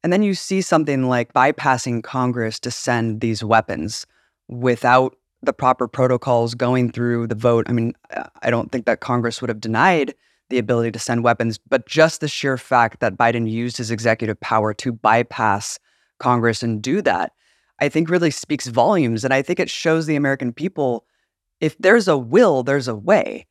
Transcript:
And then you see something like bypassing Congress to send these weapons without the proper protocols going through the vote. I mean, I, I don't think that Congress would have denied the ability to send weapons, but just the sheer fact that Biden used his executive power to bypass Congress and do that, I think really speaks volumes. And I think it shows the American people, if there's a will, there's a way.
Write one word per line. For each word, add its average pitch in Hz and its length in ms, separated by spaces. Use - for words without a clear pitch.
And 175 100
then 196 100
you 196 120
see 190 260
something 143 480
like 123 240
bypassing 127 680
Congress 123 580
to 123 100
send 113 500
these 113 240
weapons 110 600
without 123 680
the - 100
proper 127 360
protocols 120 680
going 123 360
through 120 360
the 113 80
vote. 117 340
I - 40
mean, 117 220
I, - 180
I - 80
don't 117 220
think 123 140
that 117 140
Congress 120 400
would 117 100
have 110 100
denied 135 540
the 127 100
ability 117 340
to 117 60
send 120 260
weapons, 117 340
but - 280
just 156 340
the 151 80
sheer 135 280
fact 120 440
that 101 160
Biden 117 340
used 117 260
his 113 140
executive 113 500
power 107 340
to - 180
bypass 113 840
Congress 117 440
and 113 200
do 139 200
that, 90 300
I 143 80
think 160 220
really 170 200
speaks - 360
volumes. 123 580
And 131 80
I 135 80
think 175 180
it 180 120
shows 160 340
the 151 120
American 135 360
people, 139 540
if 156 180
there's 196 300
a 151 100
will, 139 440
there's 131 260
a 117 60
way. 127 560